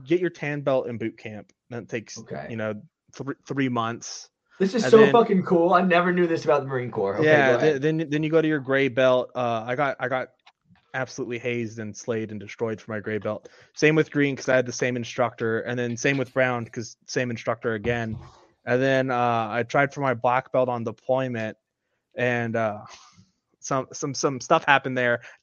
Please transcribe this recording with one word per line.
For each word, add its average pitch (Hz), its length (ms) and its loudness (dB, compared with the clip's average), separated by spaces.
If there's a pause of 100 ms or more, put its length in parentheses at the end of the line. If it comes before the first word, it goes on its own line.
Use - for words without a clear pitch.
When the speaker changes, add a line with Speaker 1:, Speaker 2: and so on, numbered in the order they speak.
Speaker 1:
get 165 140 0
your 175 100 -2
tan 147 320 -8
belt 135 260 0
in 120 100 -8
boot 113 200 -6
camp. 107 340 -16 (180)
That 120 200 -12
takes, 113 300 -10
Speaker 2:
Okay. - 300 -12
Speaker 1:
you 120 60 -10
know, 107 260 -6 (320)
thr-, 131 200 -8 (120)
three 135 240 -2
months. 117 600 -6 (300)
Speaker 2:
This 190 160 0
is 220 80 0
Speaker 1:
And - 80 2
Speaker 2:
so 226 60 10
Speaker 1:
then 214 140 10
Speaker 2:
fucking 214 320 4
cool. 175 300 4
I 180 80 6
never 180 300 4
knew 175 160 2
this 165 180 -2
about 147 160 4
the 131 60 -6
Marine 123 240 -4
Corps. 98 260 -2
Okay, 151 80 2
Speaker 1:
Yeah, 143 260 6
Speaker 2:
go - 60 4
ahead. 151 240 2
Speaker 1:
th-, - 0 -
then, 160 280 0
then 151 140 0
you 156 60 0
go 160 120 4
to 156 60 2
your 156 120 0
gray 135 280 2
belt. 127 480 2
Uh, 117 300 -2
I 123 100 -4
got, 139 240 -2
I 127 80 -4
got 127 220 -4 (640)
absolutely 123 460 -6
hazed 117 400 -6
and 107 160 -10
slayed 110 360 -6
and 107 80 -10
destroyed 107 420 -8
for - 100 -14
my 107 80 -6
gray 107 180 -6
belt. 107 320 -6 (240)
Same 151 220 4
with 156 160 2
green, 143 240 2
'cause - 140 -8
I 131 60 4
had 127 100 4
the 120 80 -8
same 123 220 -2
instructor, 117 680 -2
and 123 160 -6
then 120 200 -4
same 139 200 0
with 127 160 -4
brown, 123 320 0
'cause 110 400 -12
same 127 260 -2
instructor 113 420 -4
again. 110 440 -4 (480)
And 123 160 0
then, 131 300 2
uh, 120 380 0
I 117 140 -2
tried 139 300 0
for 147 80 -8
my 131 120 0
black 123 380 0
belt 127 180 2
on 117 140 -4
deployment, 120 760 -4 (580)
and, 120 400 0
uh, 107 260 -2 (800)
some, 131 320 -4
some, 143 200 -8
some 139 280 -2
stuff 165 240 2
happened 135 320 2
there. 120 240 0 (220)